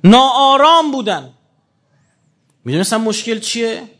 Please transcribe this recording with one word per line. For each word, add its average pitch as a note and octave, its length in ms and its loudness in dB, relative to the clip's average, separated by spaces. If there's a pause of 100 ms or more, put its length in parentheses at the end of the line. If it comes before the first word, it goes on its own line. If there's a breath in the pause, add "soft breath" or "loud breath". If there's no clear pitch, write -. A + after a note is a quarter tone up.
ناآرام C4+ 880 4
بودن. F#3+ 380 -8 (1300)
می‌دونستن F3 320 -4
مشکل A3 420 -6
چیه؟ A3+ 440 -8 (180)